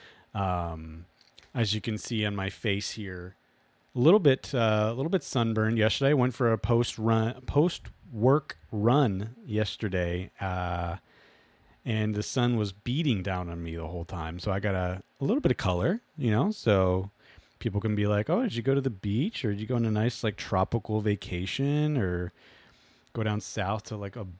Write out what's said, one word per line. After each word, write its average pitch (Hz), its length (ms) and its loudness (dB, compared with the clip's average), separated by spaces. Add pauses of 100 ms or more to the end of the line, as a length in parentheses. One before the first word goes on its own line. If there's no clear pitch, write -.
(340)
Um, 85 720 -4 (480)
as 110 200 0
you 107 80 -2
can 110 160 -4
see 107 280 -2
on 101 100 -2
my 98 140 -2
face 101 420 -2
here, 92 440 -10 (600)
a 127 40 -2
little 165 200 8
bit, 143 340 2
uh, 110 360 2
a 117 40 -2
little 135 160 -4
bit 180 140 0
sunburned 113 540 0
yesterday. 113 360 4
Went 127 200 4
for 117 200 2
a 113 40 0
post 117 400 2
run, 113 480 2
post - 420 0 (240)
work 131 460 2 (140)
run 113 640 2 (100)
yesterday, 92 960 -2
uh, 87 580 -4 (840)
and 107 320 0
the 104 80 -2
sun 120 340 0
was 104 140 0
beating 120 520 -2
down 92 260 -4
on 85 140 -6
me 82 120 -6
the 82 120 -6
whole 85 180 -6
time. 82 340 -8
So - 120 -4
I 95 80 0
got 98 160 -2
a, 92 260 -2 (180)
a - 40 -6
little 220 180 0
bit 139 100 2
of 120 60 -2
color, 95 440 0 (160)
you 135 140 0
know, 139 200 2
so 95 580 2 (500)
people 101 220 -2
can 107 140 0
be 104 120 2
like, 104 220 2
"Oh, 202 140 2
did 185 120 -4
you 117 60 -4
go 135 140 2
to 139 60 2
the 131 80 0
beach, 110 560 -2
or 107 60 2
did 101 80 -2
you 107 80 -6
go 127 80 -2
on 117 100 2
a 113 60 2
nice, 107 320 0
like, 107 140 0
tropical 107 640 0
vacation, 135 960 0
or 90 340 -2 (840)
go 113 100 -2
down 107 180 0
south 104 440 -4
to, 107 120 -10
like, 101 180 -8
a 107 120 -10 (120)